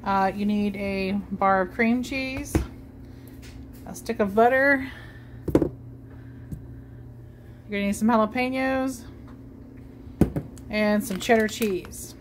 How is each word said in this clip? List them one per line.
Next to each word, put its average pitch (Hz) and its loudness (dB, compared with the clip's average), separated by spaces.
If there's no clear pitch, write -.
Uh, 196 4
you 208 0
need 208 2
a 196 0
bar 196 6
of 185 0
cream 240 4
cheese, 269 -4
a - -8
stick - -6
of 196 2
butter, 262 6
you're - 4
gonna 202 0
need 202 2
some 214 2
jalapenos, 262 2
and 208 4
some 185 -4
cheddar 220 6
cheese. - -4